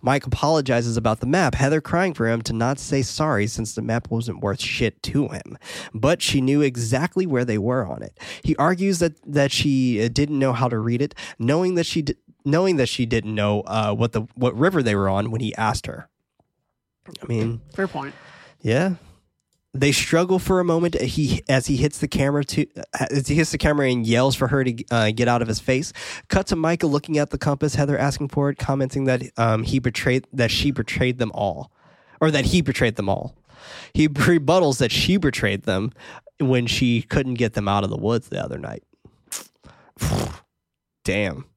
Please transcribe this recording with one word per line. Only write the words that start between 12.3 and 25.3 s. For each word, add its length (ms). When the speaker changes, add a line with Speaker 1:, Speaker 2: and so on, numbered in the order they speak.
Speaker 1:
knowing 320
that 120
she 180
didn't 280
know, 280
uh, 320
what 180
the, 100
what 240
river 240
they 120
were 140
on 220
when 100
he 160
asked 300
her. 220
I 40
mean, 340
Speaker 2:
Fair 140
point. 260
Speaker 1:
yeah. 340
They 140
struggle 480
for 220
a 40
moment. 360
He, 480
as 180
he 100
hits 220
the 80
camera 380
to, 200
as 160
he 80
hits 160
the 80
camera 320
and 160
yells 300
for 100
her 160
to, 300
uh, 180
get 160
out 160